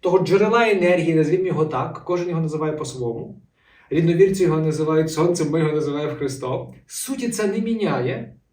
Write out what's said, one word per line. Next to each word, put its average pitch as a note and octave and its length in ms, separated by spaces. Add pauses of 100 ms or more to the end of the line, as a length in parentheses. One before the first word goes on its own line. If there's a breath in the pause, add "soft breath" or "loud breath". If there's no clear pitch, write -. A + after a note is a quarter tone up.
того F#3 180
джерела G3+ 500
енергії, F3 460
назвімо F3 320
його D#3 180
так, - 420
кожен F3 220
його E3 120
називає D#3 320
по-своєму. B2+ 680 (500 soft breath)
Рідновірці F3 520
його D#3 180
називають D#3 520
сонцем, D#3 380
ми D#3+ 80
його D3+ 140
називаємо C#3+ 420
Христом. B2+ 600 (120)
Суті B3 420
це G#3+ 180
не G#3 120
міняє. D#3+ 760 (180)